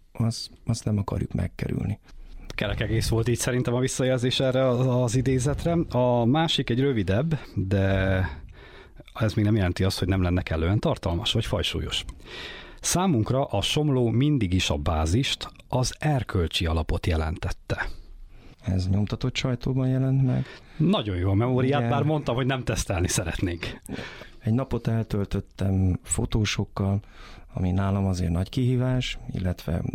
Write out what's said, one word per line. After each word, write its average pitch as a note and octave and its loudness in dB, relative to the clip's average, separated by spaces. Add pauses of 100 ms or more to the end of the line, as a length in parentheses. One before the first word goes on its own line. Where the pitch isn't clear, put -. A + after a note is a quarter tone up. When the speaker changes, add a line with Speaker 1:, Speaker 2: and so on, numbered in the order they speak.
(120)
Speaker 1:
az, - -2 (160)
azt - -2
nem G#2+ 0
akarjuk - -4
megkerülni. - -4 (480)
Speaker 2:
Kerek - -4
egész A2 0
volt A2+ 2
így A#2+ 2
szerintem B2 0
a B2 2
visszajelzés B2+ 0
erre C3 2
az, B2 2
az B2 2
idézetre. C3+ 2 (160)
A B2 2
másik D#3 2
egy A#2+ 2
rövidebb, C3 2 (160)
de F#2+ 2 (760)
ez G#2+ 0
még G#2+ 4
nem G#2+ 6
jelenti F#2 2
azt, F#2 0
hogy F#2 0
nem F#2 2
lenne F2+ 2
kellően F2 0
tartalmas F2 0
vagy A#2 0
fajsúlyos. - -4 (760)
Számunkra C#3 2
a G2+ -2
somló C3 2
mindig A#2 2
is F#2 2
a E2 0
bázist, D#2+ 0 (200)
az B2 -2
erkölcsi G#2 0
alapot D#2+ 0
jelentette. - -2 (720)
Speaker 1:
Ez F#2 0
nyomtatott G#2 0
sajtóban C3 0
jelent C3 2
meg. B2+ 2 (300)
Speaker 2:
Nagyon D#3 2
jó F2+ 2
a F#2+ 4
memóriát, B2+ 2
Speaker 1:
Igen. A#2 0
Speaker 2:
bár - 2
mondtam, D3 0
hogy B2+ 0
nem B2+ 0
tesztelni F#2 0
szeretnénk. - -4 (580)
Speaker 1:
Egy A2 0
napot A#2+ -2
eltöltöttem G2 0
fotósokkal, G2+ 0 (520)
ami F#2 0
nálam G2 2
azért F2+ 0
nagy F2+ 0
kihívás, B2+ 0 (120)
illetve - -2 (120)